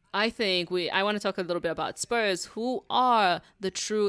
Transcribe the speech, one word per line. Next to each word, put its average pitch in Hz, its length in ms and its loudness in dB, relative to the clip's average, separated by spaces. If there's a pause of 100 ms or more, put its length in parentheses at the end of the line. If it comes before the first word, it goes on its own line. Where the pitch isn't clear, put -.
(140)
I 214 160 0
think 185 420 -2
we, 175 180 -2
I 190 140 0
wanna 208 160 0
talk 196 180 -4
a 196 40 -2
little 175 180 -2
bit 165 120 -2
about 151 280 -4
Spurs, 214 460 0
who 240 440 -4
are 220 520 4 (180)
the 190 100 -4
true 214 400 0